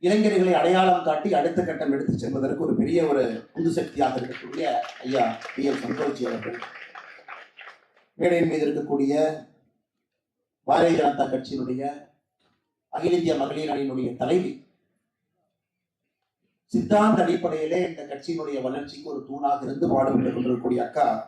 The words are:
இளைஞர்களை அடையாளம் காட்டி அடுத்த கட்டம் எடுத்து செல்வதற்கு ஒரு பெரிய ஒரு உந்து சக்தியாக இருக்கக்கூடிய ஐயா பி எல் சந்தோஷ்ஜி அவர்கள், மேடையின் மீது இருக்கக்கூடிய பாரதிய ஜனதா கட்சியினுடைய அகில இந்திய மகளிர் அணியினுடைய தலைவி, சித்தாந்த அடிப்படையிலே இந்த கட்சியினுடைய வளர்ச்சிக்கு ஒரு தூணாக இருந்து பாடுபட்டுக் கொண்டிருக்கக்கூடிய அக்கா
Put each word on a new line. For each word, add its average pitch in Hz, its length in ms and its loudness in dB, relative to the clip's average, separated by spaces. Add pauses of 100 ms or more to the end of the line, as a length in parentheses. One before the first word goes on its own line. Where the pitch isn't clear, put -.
இளைஞர்களை 190 520 4
அடையாளம் 180 520 4
காட்டி 165 280 2
அடுத்த 180 280 2
கட்டம் 143 320 -2
எடுத்து - 240 0
செல்வதற்கு 135 480 -2
ஒரு - 80 0
பெரிய 160 320 2
ஒரு 139 160 2 (300)
உந்து 165 200 0
சக்தியாக 135 480 -2
இருக்கக்கூடிய 123 440 -8 (400)
ஐயா 127 200 0 (280)
பி 139 160 -4
எல் 135 160 -2
சந்தோஷ்ஜி 135 420 -4
அவர்கள், 113 320 -6 (1600)
மேடையின் 170 340 2
மீது 151 140 0
இருக்கக்கூடிய 139 480 0 (1500)
பாரதிய 165 320 4
ஜனதா 143 280 2
கட்சியினுடைய 131 560 -6 (1080)
அகில 175 260 2
இந்திய 165 180 2
மகளிர் 143 380 -2
அணியினுடைய 127 420 -2
தலைவி, 175 360 0 (2250)
சித்தாந்த 208 500 4
அடிப்படையிலே 170 680 0
இந்த 151 160 -12
கட்சியினுடைய 143 580 -6
வளர்ச்சிக்கு 139 480 -8
ஒரு 143 160 -8
தூணாக 139 380 -2
இருந்து - 240 -2
பாடுபட்டுக் 127 480 2
கொண்டிருக்கக்கூடிய 123 460 0
அக்கா 120 220 0 (240)